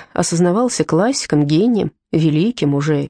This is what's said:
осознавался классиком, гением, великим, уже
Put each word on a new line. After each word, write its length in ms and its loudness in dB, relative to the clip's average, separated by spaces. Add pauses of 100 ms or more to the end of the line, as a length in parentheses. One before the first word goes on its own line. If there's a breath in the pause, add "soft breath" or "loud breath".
(140)
осознавался 720 0
классиком, 600 0
гением, 460 0 (200)
великим, 640 0
уже 340 -2